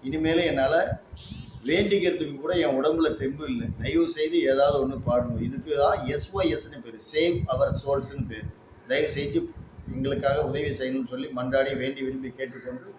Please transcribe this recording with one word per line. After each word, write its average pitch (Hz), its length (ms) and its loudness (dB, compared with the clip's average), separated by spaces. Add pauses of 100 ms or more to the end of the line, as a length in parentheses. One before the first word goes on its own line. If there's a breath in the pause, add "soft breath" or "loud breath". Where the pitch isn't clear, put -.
இனிமேலும் 160 420 2
என்னால 151 560 2 (640)
வேண்டிக்கிறதுக்கு 170 760 2
கூட 156 140 -2
என் 139 300 4
உடம்புல 160 320 4
தெம்பு 139 300 -4
இல்ல. 123 200 -2 (160)
தயவு 156 280 2
செய்து 156 320 2
ஏதாவது 139 460 4
ஒண்ணு 135 180 -4
பாருங்க. 120 360 2
இதுக்கு 139 340 -2
தான் 131 300 2
எஸ் 147 320 -4
ஒய் 165 200 2
எஸ்ன்னு 131 260 -8
பேரு, 113 140 -14 (160)
Save 170 380 2
Our 135 180 2 (160)
Souls-ன்னு 135 420 -2
பேரு. 110 160 -10 (440)
தயவு 147 240 0
செய்து 165 380 -2 (420)
எங்களுக்காக 139 540 0
உதவி 147 240 -2
செய்யணும்னு 131 380 -4
சொல்லி 127 200 -8
மன்றாடி 131 500 0
வேண்டி 139 240 -4
விரும்பி 131 280 -6
கேட்டுக்கொண்டு 127 680 -10